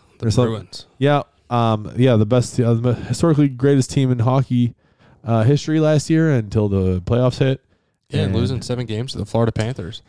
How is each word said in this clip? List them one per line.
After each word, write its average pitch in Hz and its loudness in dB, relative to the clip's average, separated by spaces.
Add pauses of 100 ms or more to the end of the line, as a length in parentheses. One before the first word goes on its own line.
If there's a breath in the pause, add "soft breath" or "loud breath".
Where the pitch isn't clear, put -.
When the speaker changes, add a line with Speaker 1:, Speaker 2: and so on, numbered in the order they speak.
(180)
Speaker 1:
the - -
Speaker 2:
There's 110 0
some 120 2
Speaker 1:
Bruins. 107 -10 (120)
Speaker 2:
Yeah, 143 0 (260)
um, 113 0
yeah, 123 4
the 107 4
best, 123 0
uh, 117 2
the 117 0
historically 147 0
greatest 131 0
team 131 0
in 120 -2
hockey, 123 0 (480 soft breath)
uh, 113 0
history 147 2
last 151 2
year 160 2
until 107 0
the 92 0
playoffs 123 0
hit. 135 -2 (480)
Speaker 1:
Yeah, - -2
and 95 0
Speaker 2:
And 98 0
Speaker 1:
losing 127 -2
seven 123 -6
games 113 -6
to 117 -12
the 104 -6
Florida 113 0
Panthers. 110 -6